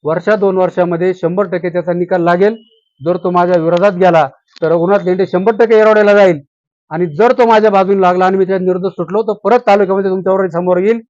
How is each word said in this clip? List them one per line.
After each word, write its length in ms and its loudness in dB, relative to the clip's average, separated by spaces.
वर्षा 320 -2
दोन 220 -2
वर्षामध्ये 560 -2
शंभर 340 -4
टक्के 220 -6
त्याचा 240 -4
निकाल 300 -2
लागेल. 320 0
जर 160 -2
तो 140 -4
माझ्या 300 0
विरोधात 320 0
गेला 340 2
तर 100 0
रघुनाथ 340 0
लेंडे 220 0
शंभर 280 0
टक्के 200 2
एरवड्याला 380 4
जाईल 260 4
आणि 140 -4
जर 160 2
तो 160 2
माझ्या 240 4
बाजूने 300 2
लागला 240 2
आणि 120 0
मी 80 0
त्याच्या 220 -2
विरोधात 240 -2
सुटलो 320 -6
तर 100 -4
परत 240 0
तालुक्यामध्ये 440 0
तुमच्यावर 380 -2
समोर 280 -2
येईल. 320 0